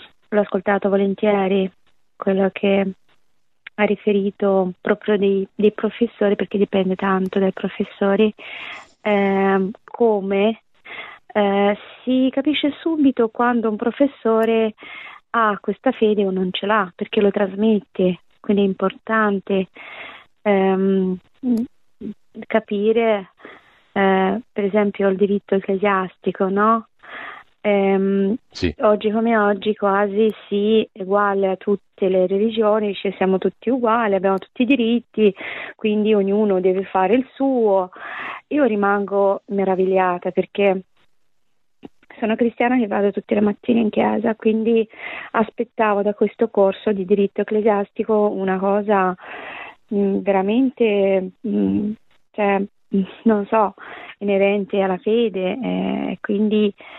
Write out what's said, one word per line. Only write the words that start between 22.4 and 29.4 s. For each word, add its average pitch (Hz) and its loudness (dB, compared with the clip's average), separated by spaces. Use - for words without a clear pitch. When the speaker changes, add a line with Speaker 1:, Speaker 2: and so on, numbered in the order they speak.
Speaker 1:
capire, 214 -2
eh, 190 2
per 208 -4
esempio 202 0
il 190 0
diritto 196 0
ecclesiastico, 190 -2
no? 214 0
Ehm, 196 2
Speaker 2:
Sì. - -4
Speaker 1:
oggi 214 2
come 226 0
oggi 208 0